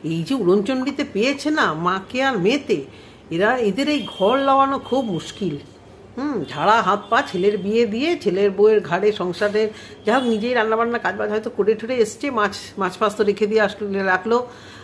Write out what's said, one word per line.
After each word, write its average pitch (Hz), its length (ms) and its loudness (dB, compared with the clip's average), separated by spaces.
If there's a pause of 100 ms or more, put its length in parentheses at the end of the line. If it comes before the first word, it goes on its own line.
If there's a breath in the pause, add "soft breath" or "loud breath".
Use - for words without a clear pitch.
এই 165 200 -4
যে 269 120 -2
উড়নচণ্ডীতে 254 760 0
পেয়েছে 277 380 0
না 247 220 0
মাকে 185 500 -2
আর 269 140 0
মেয়েতে, 202 480 0 (460 loud breath)
এরা, 208 260 2
এদের 240 320 0
এই 277 180 0 (120)
ঘর 220 180 4
লাগানো 269 420 2
খুব 254 260 -2
মুশকিল। 165 520 -6 (600)
হুম, 254 320 -4
ঝাড়া 196 320 2
হাত 202 280 0
পা, 233 120 2
ছেলের 196 360 0
বিয়ে 208 280 2
দিয়ে, 262 360 -2
ছেলের 196 300 2
বউয়ের 208 300 4
ঘাড়ে 190 300 0
সংসারের, 208 580 -2 (360 loud breath)
যাই 214 100 2
হোক, 262 80 2
নিজেই 233 300 0
রান্নাবান্না 233 440 0
কাজবাজ 214 320 -2
হয়তো 220 200 -2
করে 214 260 2
ঠরে 226 200 -6
এসছে, 240 360 0
মাছ, 208 260 0 (200)
মাছ 185 200 -2
ফাছ 202 200 0
তো 226 60 2
রেখে 202 240 2
দিয়ে 220 140 2
আসলে 196 420 -2
রাখলো, 185 440 0 (360 loud breath)